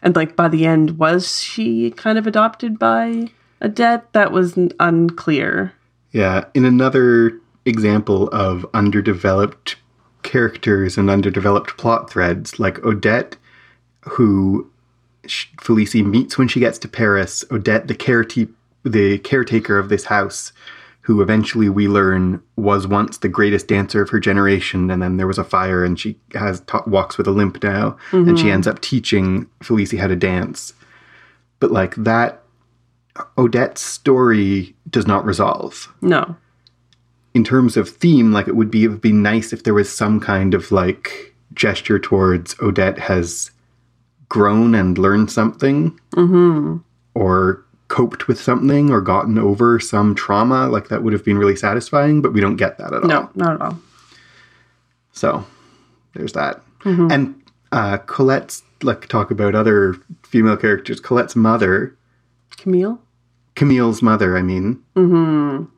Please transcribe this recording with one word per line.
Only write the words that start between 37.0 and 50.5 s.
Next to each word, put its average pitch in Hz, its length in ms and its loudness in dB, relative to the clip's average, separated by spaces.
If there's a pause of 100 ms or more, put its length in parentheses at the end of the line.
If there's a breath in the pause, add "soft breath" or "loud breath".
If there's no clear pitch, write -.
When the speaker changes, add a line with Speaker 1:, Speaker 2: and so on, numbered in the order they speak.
Speaker 2:
In 117 100 4
terms 127 320 2
of - 120 -2
theme, 131 440 4
like, 101 160 0
it - 80 -2
would 110 140 0
be, 110 140 2
it 117 40 4
would 104 120 -4
be 110 120 2
nice 104 400 2
if 113 100 -12
there 110 120 0
was 104 200 2
some 107 260 0
kind 95 340 0
of, 92 180 -2
like, - 600 -4 (200)
gesture 104 460 -2
towards 90 600 0
Odette 95 380 0
has - 520 -4 (800)
grown 110 460 2
and 92 240 0
learned 101 320 2
something, 139 680 -2 (160)
Speaker 1:
Mm-hmm. 175 640 2 (360)
Speaker 2:
or 95 480 0 (260)
coped - 380 -2
with 117 140 -2
something, 143 500 2
or 117 100 2
gotten 101 380 0
over 113 400 2
some 104 360 0
trauma. 123 520 0